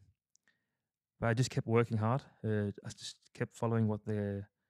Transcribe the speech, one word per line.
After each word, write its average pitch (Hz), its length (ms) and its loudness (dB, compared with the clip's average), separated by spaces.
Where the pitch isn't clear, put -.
but 117 80 2
I 117 60 4
just 123 160 2
kept - 160 -2
working 113 320 4
hard. 113 240 0
Uh, 104 300 0
I - 40 -12
just - 280 -14
kept - 200 -6
following 113 340 2
what 107 180 -2
the, 101 400 -2